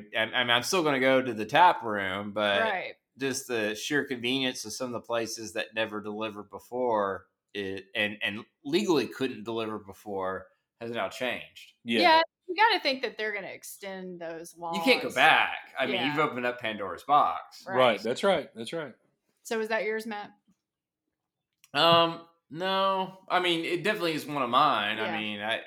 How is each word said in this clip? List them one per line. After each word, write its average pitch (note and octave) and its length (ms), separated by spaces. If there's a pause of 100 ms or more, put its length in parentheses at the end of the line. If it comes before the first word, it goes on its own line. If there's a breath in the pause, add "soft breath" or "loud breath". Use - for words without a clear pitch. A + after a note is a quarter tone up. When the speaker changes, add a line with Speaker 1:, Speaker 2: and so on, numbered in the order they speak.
(160)
Speaker 1:
I, A2+ 60
I A2 220
mean, A#2+ 80
I'm A#2+ 120
still F#3 200
gonna C#3+ 160
go C3 220
to B2 120
the G#2+ 120
tap E3 380
room, G2+ 480
but G2+ 300
Speaker 2:
Right. D#3 320 (240)
Speaker 1:
just C3 300
the G#2+ 280
sheer C#3+ 300
convenience B2+ 600
of G#2+ 80
some B2+ 140
of A#2+ 60
the A2 80
places A2+ 520
that A2 220
never G#2+ 260
delivered G#2 480
before, G#2 760 (280)
it, F#2+ 320 (100)
and, G#2+ 280
and G#2+ 220 (180)
legally D3+ 440
couldn't A#2 380
deliver A2 340
before, F#2+ 640 (340)
has A#2 120
now G#2 180
changed. - 640 (100)
Speaker 3:
Yeah. A#2 180
Speaker 2:
Yeah, E4 200 (260)
you F4+ 80
gotta G#4 260
think C4 200
that G#3+ 160
they're G#3+ 160
gonna F#3+ 140
extend F#3 760
those E3 340 (180)
Speaker 1:
You E3+ 120
can't B3 160
go - 60
Speaker 2:
laws. - 80
Speaker 1:
back. B2+ 420 (220)
I C3+ 80
mean, B2 80
Speaker 2:
Yeah. A#2+ 120
Speaker 1:
you've D3 120
opened B2+ 260
up B2 160
Pandora's G2+ 420
box. A#2+ 640
Speaker 3:
Right, F#3 80
Speaker 2:
Right. A#2+ 260
Speaker 3:
that's A2+ 220
right, F3+ 320
that's A2+ 180
right. D3+ 200 (500)
Speaker 2:
So A3+ 180
is A3 80
that A3 140
yours, A3 220
Matt? G#3 260 (1400)
Speaker 1:
Um, E3 480 (300)
no. F#3+ 680 (100)
I F3+ 100
mean, E3+ 260
it E3 180
definitely F3 300
is B2+ 120
one C#3+ 180
of A#2+ 60
mine. A#2 480
Speaker 2:
Yeah. A2 80
Speaker 1:
I G#2+ 140
mean, G#2+ 220
I, G#2+ 240